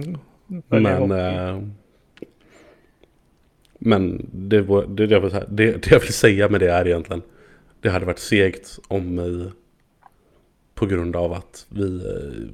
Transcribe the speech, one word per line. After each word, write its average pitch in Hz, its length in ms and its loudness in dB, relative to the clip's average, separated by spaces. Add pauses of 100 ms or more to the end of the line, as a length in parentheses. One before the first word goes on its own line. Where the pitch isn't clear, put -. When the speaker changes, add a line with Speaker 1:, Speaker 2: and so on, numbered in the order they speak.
(680)
Speaker 1:
följer 107 300 2
Speaker 2:
men, 98 120 0
Speaker 1:
hockey. 92 540 -4
Speaker 2:
eh, 104 40 -12 (2000)
men 95 540 0
det 101 280 0
var, 98 260 2
det, 101 200 0
det, 104 140 4
var 95 80 0
så 90 80 -4
här, 95 120 -6
det, 107 240 2
det - 180 -6
jag 113 100 10
vill - 120 -2
säga 101 360 4
med 98 120 2
det 90 120 4
är 90 140 2
egentligen, 87 360 -2 (580)
det 110 80 -2
hade 90 180 -2
varit 87 120 -4
segt - 600 0 (100)
om 90 280 -4
vi 87 340 -6 (1200)
på - 120 -2
grund 87 300 -2
av 87 160 -2
att - 360 -14
vi, 98 280 -4
eh, 57 560 -10